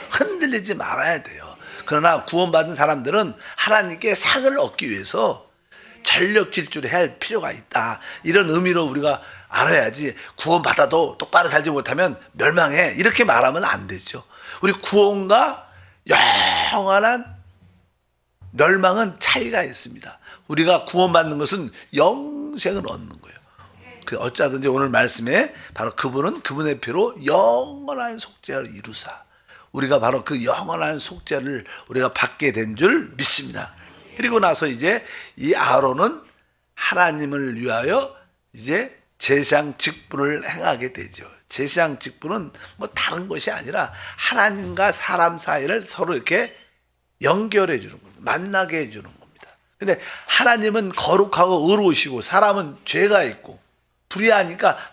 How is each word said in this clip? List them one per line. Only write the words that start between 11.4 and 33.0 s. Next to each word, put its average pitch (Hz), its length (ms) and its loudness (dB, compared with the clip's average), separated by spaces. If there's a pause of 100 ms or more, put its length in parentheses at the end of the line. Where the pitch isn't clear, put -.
살지 151 220 0
못하면 143 480 -2 (140)
멸망해. 151 640 2
이렇게 220 260 2
말하면 135 400 2
안 98 240 -4
되죠. 95 360 -12 (380)
우리 185 100 2
구원과 202 960 4 (400)
영원한 208 1160 2 (1300)
멸망은 185 680 2
차이가 226 440 0
있습니다. - 560 -12 (280)
우리가 160 380 4
구원받는 165 520 4
것은 147 340 -2 (240)
영생을 277 920 0
얻는 - 220 -12
거예요. - 280 -20 (680)
그 113 120 -8
어찌하든지 131 500 -2
오늘 135 220 2
말씀에 123 640 0 (200)
바로 113 220 -6
그분은 143 460 -2
그분의 143 400 -4
피로 196 340 -2 (100)
영원한 247 920 0
속죄를 131 560 -10
이루사. 107 480 -10 (480)
우리가 135 280 2
바로 120 240 0
그 131 200 -4
영원한 160 540 -4
속죄를 139 680 -6 (240)
우리가 127 240 0
받게 131 380 -2
된 110 240 -4
줄 220 420 2